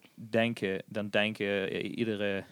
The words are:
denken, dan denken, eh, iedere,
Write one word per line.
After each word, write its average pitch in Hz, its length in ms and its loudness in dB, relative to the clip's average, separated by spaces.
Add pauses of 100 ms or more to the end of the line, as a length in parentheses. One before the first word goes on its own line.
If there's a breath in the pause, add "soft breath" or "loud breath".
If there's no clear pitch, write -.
(140)
denken, 110 720 0
dan 104 220 -6
denken, 101 640 2
eh, - 280 -4
iedere, 101 540 0